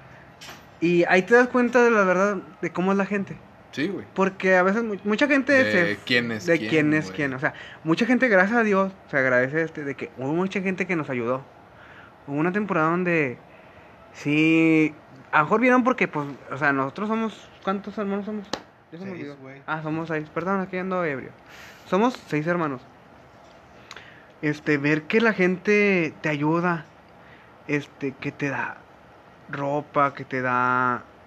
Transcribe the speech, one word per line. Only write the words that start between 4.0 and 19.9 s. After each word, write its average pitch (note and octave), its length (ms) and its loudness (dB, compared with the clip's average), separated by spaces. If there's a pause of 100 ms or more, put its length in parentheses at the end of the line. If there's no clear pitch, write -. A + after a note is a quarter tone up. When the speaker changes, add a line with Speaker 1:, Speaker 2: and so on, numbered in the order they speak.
Speaker 1:
Porque F#3+ 420 2
a F3+ 80 6
veces G3+ 180 0
mu-, G#3 220 -4
mucha G#3+ 240 2
gente C#4+ 240 2
Speaker 2:
De C4 180 4 (260)
Speaker 1:
se - 80 -18
Speaker 2:
quién A#2+ 280 0
es A2 120 -6
Speaker 1:
de E3 140 2
Speaker 2:
quién, A#2 120 -4
Speaker 1:
quién D3+ 240 2
es D#3 100 0
Speaker 2:
güey. - 120 -10
Speaker 1:
quién. C#3 180 -4
O B2+ 40 -10
sea, C#3 160 -2 (300)
mucha E3+ 200 0
gente, B3 240 2
gracias G3+ 300 4
a A3+ 60 4
Dios, F#3+ 280 0 (180)
se D3+ 60 -4
agradece, C3 460 2
este, D#3 220 -8
de C#3 100 -6
que - 240 -10
hubo C3+ 140 -4
mucha F#3+ 280 -2
gente F#3 280 -4
que F3+ 80 -2
nos C#3+ 120 -4
ayudó. B2+ 360 -4 (840)
Hubo C#3+ 100 -8
una E3 140 0
temporada F3+ 400 0
donde E3+ 480 -2 (720)
sí, D#3 800 2 (380)
a D3 80 2
lo D3+ 60 4
mejor G3+ 160 2
vieron B3+ 240 4
porque, A3 240 0
pues, D3 180 -6 (240)
o C3+ 60 -8
sea, C#3+ 160 0
nosotros C#3 360 -4
somos, A3 400 -6 (140)
¿cuántos G3 340 -6
hermanos G3+ 300 -4
somos? G#3+ 220 -10 (420)
Ya D#3+ 80 -18
se F#3+ 60 -14
me G3 80 -12
Speaker 3:
Seis, E3 100 -12
Speaker 1:
olvidó. C#3+ 140 -14
Speaker 3:
güey. C3+ 320 -20
Speaker 1:
Ah, D#3 160 -4
somos D#3+ 240 -6